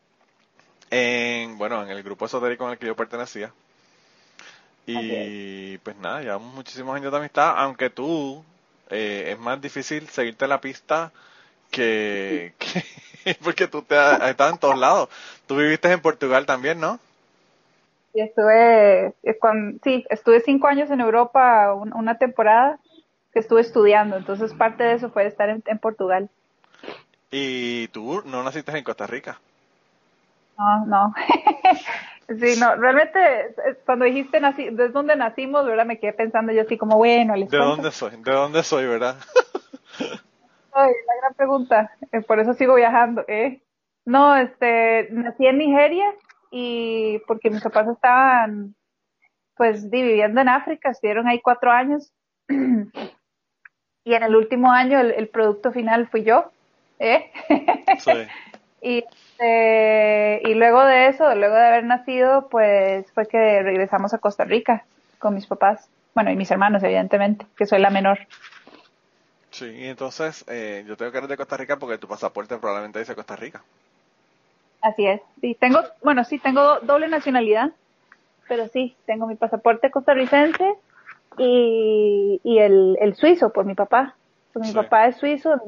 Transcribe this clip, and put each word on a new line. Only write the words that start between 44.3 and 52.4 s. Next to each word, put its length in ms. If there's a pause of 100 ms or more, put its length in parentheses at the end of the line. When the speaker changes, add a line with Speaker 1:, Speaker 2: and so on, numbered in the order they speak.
Speaker 2:
este, 720
nací 360
en 100
Nigeria 480 (460)
y 760
porque 220
mis 140
papás 260
estaban, 840 (840)
pues, 340
di-, 120
viviendo 400
en 80
África, 400
estuvieron 380
ahí 120
cuatro 320
años 400 (180)
<clears throat> 180